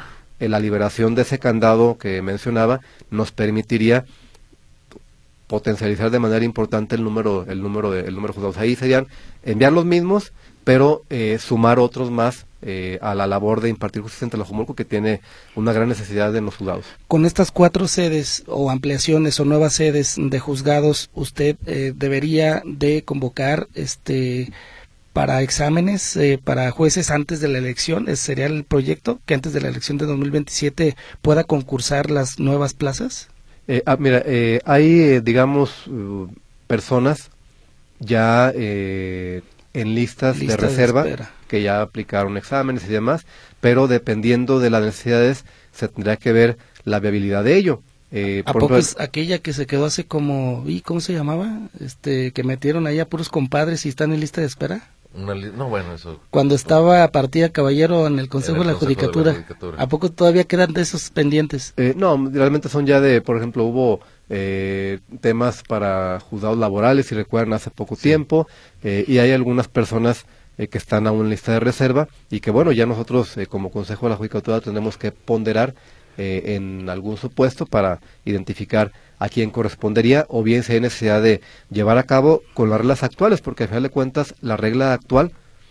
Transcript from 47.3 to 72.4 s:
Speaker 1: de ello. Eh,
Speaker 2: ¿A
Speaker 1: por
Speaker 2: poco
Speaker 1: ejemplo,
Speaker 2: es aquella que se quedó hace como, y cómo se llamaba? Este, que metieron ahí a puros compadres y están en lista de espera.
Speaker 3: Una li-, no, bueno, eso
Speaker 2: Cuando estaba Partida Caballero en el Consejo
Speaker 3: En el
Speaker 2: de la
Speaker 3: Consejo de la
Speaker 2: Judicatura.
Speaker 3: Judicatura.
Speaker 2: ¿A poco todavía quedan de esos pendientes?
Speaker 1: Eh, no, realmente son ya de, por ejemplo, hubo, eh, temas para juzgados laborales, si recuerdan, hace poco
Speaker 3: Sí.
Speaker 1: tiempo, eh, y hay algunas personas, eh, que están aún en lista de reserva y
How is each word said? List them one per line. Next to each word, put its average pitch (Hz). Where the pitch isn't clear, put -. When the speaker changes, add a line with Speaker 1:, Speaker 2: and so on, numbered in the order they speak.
Speaker 1:
de 143
ello. 180
Eh, 98
Speaker 2:
¿A -
Speaker 1:
por 113
Speaker 2:
poco 143
Speaker 1:
ejemplo, -
Speaker 2:
es -
aquella 160
que 156
se 135
quedó 143
hace 151
como, 135
y 170
cómo 170
se 170
llamaba? 170
Este, 131
que 127
metieron 139
ahí 151
a 160
puros 165
compadres 151
y 151
están 151
en 156
lista 151
de 156
espera. 147
Speaker 3:
Una 98
li-, 98
no, 131
bueno, 90
eso 82
Speaker 2:
Cuando 143
estaba 165
Partida 147
Caballero 160
en 147
el 131
Consejo 139
Speaker 3:
En 175
el 175
Speaker 2:
de 156
la -
Speaker 3:
Consejo 139
de -
la -
Speaker 2:
Judicatura. 156
Speaker 3:
Judicatura. 85
Speaker 2:
¿A 131
poco 156
todavía 175
quedan 175
de 180
esos -
pendientes? 147
Speaker 1:
Eh, 131
no, 156
realmente 139
son 143
ya 139
de, 131
por 117
ejemplo, 117
hubo, 117
eh, 98
temas 117
para 95
juzgados 107
laborales, 113
si -
recuerdan, 110
hace 110
poco 107
Speaker 3:
Sí. -
Speaker 1:
tiempo, 156
eh, 101
y 131
hay 123
algunas 123
personas, 113
eh, 110
que -
están 107
aún 110
en 107
lista 107
de 113
reserva 127
y 104